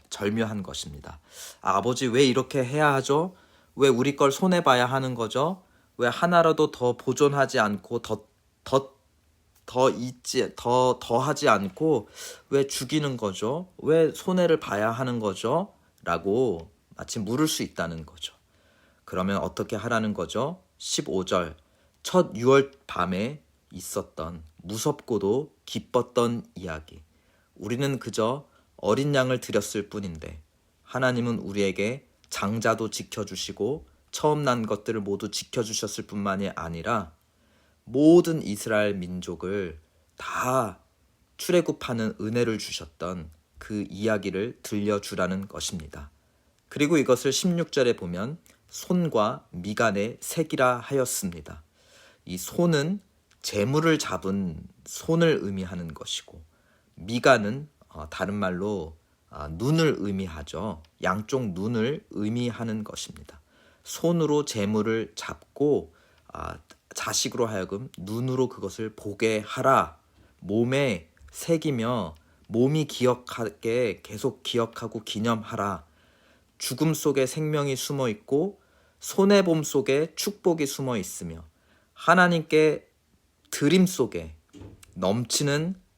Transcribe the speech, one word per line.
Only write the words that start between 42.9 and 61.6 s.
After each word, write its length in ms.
그 300
이야기를 720
들려주라는 880
것입니다. 600
그리고 300
이것을 340
십육 400
절에 240
보면 420
손과 840
미간의 720
색이라 600
하였습니다. 800
이 120
손은 640
재물을 580
잡은 680
손을 580
의미하는 520
것이고 480
미간은, 720
어, 220
다른 240
말로, 640
아, 180
눈을 500
의미하죠. 840
양쪽 500
눈을 580